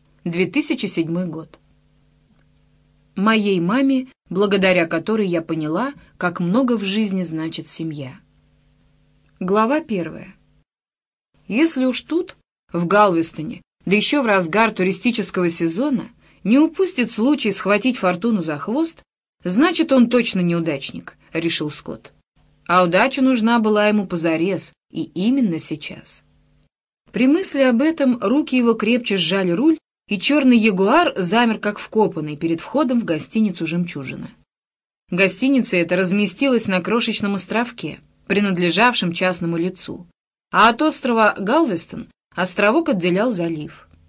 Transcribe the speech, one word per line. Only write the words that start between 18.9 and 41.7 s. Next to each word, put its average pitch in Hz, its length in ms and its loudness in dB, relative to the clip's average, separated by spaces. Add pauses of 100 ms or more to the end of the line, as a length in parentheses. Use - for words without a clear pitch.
значит, 311 500 0
он 240 180 6
точно 233 300 2
неудачник», 170 760 -4 (160)
решил 160 380 -4
Скотт. - 420 -12 (560)
А 180 160 4
удача 226 380 2
нужна 240 380 2
была 208 280 2
ему 208 180 2
позарез, 165 680 -2 (180)
и 165 120 -6
именно 214 540 0
сейчас. - 640 -12 (920)
При 220 140 2
мысли 302 340 2
об 254 200 4
этом 277 400 2
руки 254 360 0
его 233 180 4
крепче 226 420 0
сжали 180 340 0
руль, 285 280 2 (300)
и 202 100 -2
чёрный 269 380 4
Ягуар 220 600 2
замер 214 420 2
как 208 200 -4
вкопанный 160 580 -2
перед 165 240 -2
входом 254 400 0
в 202 40 -2
гостиницу 175 640 -2
«Жемчужина». 156 640 -6 (800)
Гостиница 196 680 2
эта 175 180 0
разместилась 208 720 0
на 185 160 0
крошечном 208 520 -2
островке, 214 640 -6 (260)
принадлежавшем 190 880 2
частному 175 440 -2
лицу. - 500 -6 (440)
А 202 180 4
от 233 140 0
острова 233 560 2
Галвестон 214 680 -2 (260)